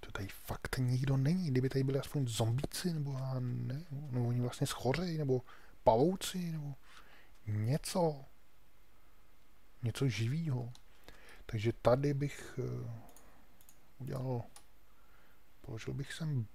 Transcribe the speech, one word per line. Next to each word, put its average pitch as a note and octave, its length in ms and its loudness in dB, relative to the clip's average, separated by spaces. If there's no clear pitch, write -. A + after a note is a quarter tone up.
To - 120 -12
tady G2 160 -4
fakt - 500 -4
nikdo B2+ 380 4
není. D#3 340 4
Kdyby B2+ 180 6
tady C3+ 160 4
byli C3+ 140 4
aspoň C3+ 280 0
zombíci, A#2+ 680 2
nebo C#3+ 200 0
já C3 280 -2
ne, B2 500 -2
nebo C3 380 0
oni A#2+ 120 4
vlastně B2 260 2
schořej, D#3+ 520 2
nebo C3 240 4
pavouci, E3+ 680 6
nebo D3 220 -4
něco. C#3 800 2
Něco A#2+ 260 2
živýho. B2 640 2
Takže A2 260 2
tady C#3 420 6
bych, - 440 -2
eh, B2 320 -2
udělal, B2+ 440 -2
položil B2+ 340 -6
bych C3+ 180 -4
sem C#3+ 420 0